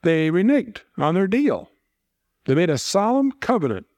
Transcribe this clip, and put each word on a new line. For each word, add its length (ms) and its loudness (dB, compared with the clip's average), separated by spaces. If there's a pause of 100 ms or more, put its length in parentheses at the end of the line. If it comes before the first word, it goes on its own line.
they 280 2
reneged 500 0 (160)
on 180 0
their 120 2
deal. 440 -2 (760)
They 100 0
made 160 2
a 80 0
solemn 540 0
covenant 540 -2 (120)